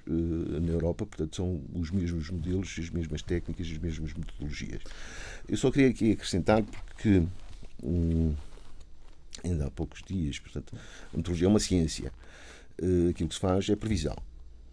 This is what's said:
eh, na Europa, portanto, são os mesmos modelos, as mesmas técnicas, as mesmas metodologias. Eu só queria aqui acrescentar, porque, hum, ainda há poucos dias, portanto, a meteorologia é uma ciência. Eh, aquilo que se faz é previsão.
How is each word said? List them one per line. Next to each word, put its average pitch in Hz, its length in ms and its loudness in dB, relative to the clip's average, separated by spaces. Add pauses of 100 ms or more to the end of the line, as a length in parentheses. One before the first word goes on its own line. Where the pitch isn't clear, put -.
eh, 82 540 0
na 82 120 2
Europa, 85 320 2
portanto, - 300 -4
são 90 260 -2 (140)
os 82 160 -2
mesmos 87 400 0
modelos, 90 480 -2
as 82 120 -6
mesmas 80 320 -2
técnicas, 87 440 -2
as 82 120 -4
mesmas 80 360 -4
metodologias. - 680 -6 (640)
Eu 104 80 0
só 135 140 4
queria 135 180 8
aqui 113 240 4
acrescentar, 107 500 4
porque, - 640 4 (580)
hum, 82 500 4 (1080)
ainda 80 240 0
há 67 40 -4
poucos - 360 -6
dias, 82 320 -2
portanto, - 380 -10
a - 400 -12
meteorologia 85 300 2
é 98 40 8
uma 104 80 8
ciência. 87 540 2 (680)
Eh, 87 300 4
aquilo 85 180 0
que - 60 -8
se - 60 -8
faz 98 280 4
é 104 60 4
previsão. 101 420 0 (560)